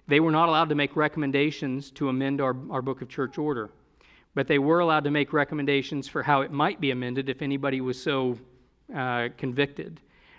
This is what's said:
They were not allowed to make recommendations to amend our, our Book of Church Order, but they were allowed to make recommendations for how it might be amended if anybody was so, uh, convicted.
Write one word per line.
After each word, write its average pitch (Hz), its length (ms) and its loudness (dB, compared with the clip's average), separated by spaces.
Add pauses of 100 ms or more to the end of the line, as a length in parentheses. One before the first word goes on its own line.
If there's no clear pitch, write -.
They 151 140 6
were 160 100 4
not 160 160 4
allowed 156 220 4
to 147 60 2
make 143 200 0
recommendations 143 960 -2
to 143 160 -4
amend 135 320 0
our, 131 160 0 (140)
our 131 120 -4
Book 131 200 -4
of 120 80 -12
Church - 280 -6
Order, 139 320 -4 (640)
but 135 140 -2
they 143 120 2
were 156 200 4
allowed 156 260 2
to 143 60 0
make 147 200 0
recommendations 143 800 0
for 143 120 -4
how 139 200 4
it 143 100 -4
might 156 300 0
be 139 100 2
amended 127 380 -2
if 131 120 -4
anybody 139 380 -2
was 127 220 -4
so, 131 360 0 (560)
uh, 123 440 -2
convicted. 139 640 -4 (380)